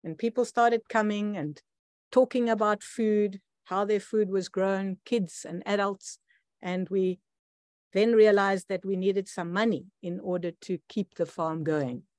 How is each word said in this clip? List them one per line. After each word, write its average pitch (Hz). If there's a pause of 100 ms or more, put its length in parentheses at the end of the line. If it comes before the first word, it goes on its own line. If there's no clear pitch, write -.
And 160
people 233
started 233
coming 208
and 151 (500)
talking 247
about 208
food, 208 (260)
how 196
their 208
food 208
was 190
grown, 190
kids 208
and 175
adults. 202 (440)
And 180
we 185 (760)
then 220
realized 202
that 190
we 196
needed 190
some 170
money 208 (160)
in 180
order 180 (100)
to 175 (100)
keep -
the 170
farm 160
going. 143 (160)